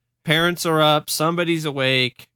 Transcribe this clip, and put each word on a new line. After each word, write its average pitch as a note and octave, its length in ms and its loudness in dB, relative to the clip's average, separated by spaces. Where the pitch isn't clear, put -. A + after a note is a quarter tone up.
Parents E3 400 0
are D#3+ 160 2
up, D3+ 300 2
somebody's E3 560 -2
awake. C3 680 -2